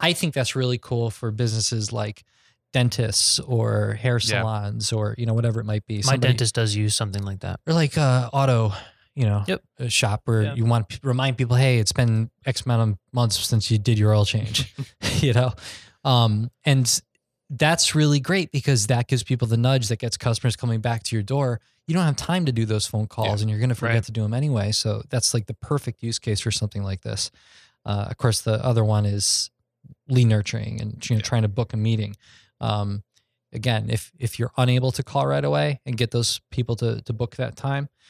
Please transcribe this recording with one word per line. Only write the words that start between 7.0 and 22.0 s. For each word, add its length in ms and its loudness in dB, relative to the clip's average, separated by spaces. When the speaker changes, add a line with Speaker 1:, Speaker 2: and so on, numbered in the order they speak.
Speaker 3:
like 180 -6
that. 260 -8
Speaker 1:
Or, 80 0
like, 240 2
uh, 340 2
auto, 400 4
you 120 0
know, 200 2
Speaker 3:
Yep. 160 -2
Speaker 1:
a 120 -6
shop 340 0
where 180 2
Speaker 3:
Yeah. 120 0
Speaker 1:
you 100 0
want 240 2
p-, 140 -12
remind 340 0
people, 200 2
"Hey, 220 6
it's 140 0
been 380 2
X 180 -2
amount 280 2
of 60 -4
months 260 2
since 320 0
you 80 4
did 200 2
your 160 6
oil 100 6
change," 500 -2
Speaker 3:
<laughs> 120 -20
Speaker 1:
<laughs> 200 -2
you 120 4
know? 200 2
Um, 460 4
and 360 2
that's 440 2
really 260 4
great 300 0
because 360 2
that 220 2
gives 140 0
people 240 0
the 120 2
nudge 300 2
that 100 -2
gets 180 -6
customers 400 -2
coming 240 -2
back 240 -2
to 120 -4
your 60 0
door. 380 -2
You 80 -2
don't 100 2